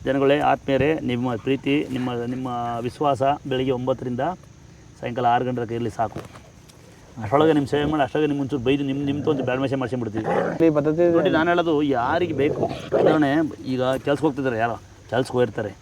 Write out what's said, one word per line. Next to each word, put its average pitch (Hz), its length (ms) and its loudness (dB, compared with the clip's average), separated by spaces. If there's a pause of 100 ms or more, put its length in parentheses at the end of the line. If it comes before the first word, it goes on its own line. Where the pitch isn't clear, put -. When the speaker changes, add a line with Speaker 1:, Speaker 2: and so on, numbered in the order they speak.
Speaker 1:
ಜನಗಳೇ, 139 360 4
ಆತ್ಮೀಯರೇ, 139 600 2
ನಿಮ್ಮ 123 340 -2
ಪ್ರೀತಿ, 139 560 0
ನಿಮ್ಮ, 127 180 -4 (160)
ನಿಮ್ಮ 127 220 -6 (320)
ವಿಶ್ವಾಸ 131 420 0
ಬೆಳಿಗ್ಗೆ 131 500 0
ಒಂಬತ್ತರಿಂದ 127 480 -4 (800)
ಸಾಯಂಕಾಲ 120 260 -2
ಆರು 120 180 2
ಗಂಟೆ 123 160 -2
ತನಕ 117 120 -6
ಇರಲಿ 117 180 -4
ಸಾಕು. - 580 -6 (760)
ಅಷ್ಟರೊಳಗೆ 143 300 4
ನಿಮ್ಮ 143 160 0
ಸೇವೆ 147 160 0
ಮಾಡಿ, 151 180 0
ಅಷ್ಟರೊಳಗೆ 151 240 0
ನಿಮ್ಗೆ 143 160 -2
ಒಂಚೂರು 135 200 -4
ಬೈದು 139 220 0
ನಿಮ್, 139 200 -2
ನಿಮ್ದು 143 260 -2
ಒಂದು 131 140 -2
ಬ್ಯಾಡ್ಮೇಷೆ 131 320 -2
ಮಾಡ್ಸ್ಕೊಂಡ್ಬಿಡ್ತೀವಿ. 120 880 -2
Speaker 2:
ಈ 160 100 6
ಪದ್ಧತಿ 156 360 2
Speaker 1:
ನೋಡಿ, 165 180 2
ನಾನು 165 200 2
ಹೇಳೋದು 165 320 2
ಯಾರಿಗೆ 147 500 0
ಬೇಕು. 135 320 0 (360)
ಉದಾಹರಣೆ, 151 300 4 (360)
ಈಗ 131 160 -2
ಕೆಲ್ಸಕ್ಕೆ 135 440 0
ಹೋಗ್ತಿದ್ದಾರೆ 131 320 0
ಯಾರೋ, 113 180 0 (340)
ಕೆಲ್ಸಕ್ಕೆ 127 220 0
ಹೋಗಿರ್ತಾರೆ, 113 500 0